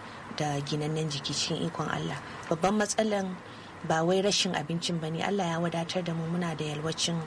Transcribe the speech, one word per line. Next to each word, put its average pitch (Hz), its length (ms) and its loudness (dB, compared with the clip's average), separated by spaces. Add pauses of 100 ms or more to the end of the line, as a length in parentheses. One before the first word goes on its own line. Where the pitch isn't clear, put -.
(360)
da 143 240 0
ginannen 151 500 0
jiki 143 240 -4
cikin - 320 0
ikon 160 240 -2
Allah. 151 260 -2 (320)
Babban 180 300 4
matsalan 202 560 2 (500)
ba 160 200 4
wai 185 180 6
rashin 190 320 4
abincin 165 460 -2
ba 156 100 -2
ne. 165 120 -2
Allah 196 220 2
ya 165 160 0
wadatar 170 440 0
da 170 100 0
mu, 165 160 -2
muna 170 260 0
da 151 80 -2
yalwacin 160 640 0